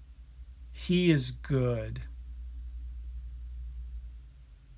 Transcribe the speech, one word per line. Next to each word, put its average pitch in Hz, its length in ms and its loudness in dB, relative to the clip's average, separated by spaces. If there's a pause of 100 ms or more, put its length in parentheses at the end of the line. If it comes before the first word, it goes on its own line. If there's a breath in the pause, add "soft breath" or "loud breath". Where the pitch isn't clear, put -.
(720)
he 180 380 6
is 127 220 8
good. 123 680 2 (2750)